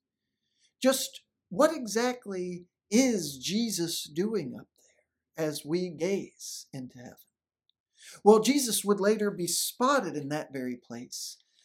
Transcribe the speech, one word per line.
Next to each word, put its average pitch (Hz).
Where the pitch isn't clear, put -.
just -
what 302
exactly 202
is 202
Jesus 170
doing 156
up -
there -
as 147
we 180
gaze 165
into 127
heaven? 120
Well, 214
Jesus 247
would 202
later 208
be 170
spotted 240
in 139
that 147
very 127
place -